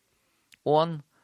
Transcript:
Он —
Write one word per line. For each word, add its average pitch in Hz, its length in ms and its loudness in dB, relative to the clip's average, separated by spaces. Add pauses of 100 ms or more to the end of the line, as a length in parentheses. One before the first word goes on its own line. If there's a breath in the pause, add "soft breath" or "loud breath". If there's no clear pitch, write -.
(640)
Он — 156 380 0 (220)